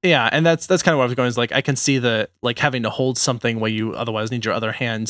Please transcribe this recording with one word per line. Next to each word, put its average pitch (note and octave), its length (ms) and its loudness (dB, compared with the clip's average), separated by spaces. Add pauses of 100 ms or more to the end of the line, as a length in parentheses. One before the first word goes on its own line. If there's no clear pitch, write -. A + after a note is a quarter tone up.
Yeah, C#3 300 4
and D#3 140 2
that's, E3 200 2
that's F3+ 180 2
kind E3 100 4
of D3 60 2
where B2+ 60 4
I - 20 2
was B2 80 -2
going, B2 120 2
is, A#2 100 -2
like, A#2+ 140 0
I C3+ 100 0
can C#3 140 0
see C3+ 220 2
the, A#2 320 0 (120)
like, A#2+ 180 -2
having B2+ 240 0
to A2 60 0
hold C3 280 -2
something A#2 420 -2
where A2 120 0
you A2 240 -2
otherwise A2 360 -4
need A2+ 140 -4
your G#2+ 80 0
other A2+ 180 -2
hand A2+ 380 -4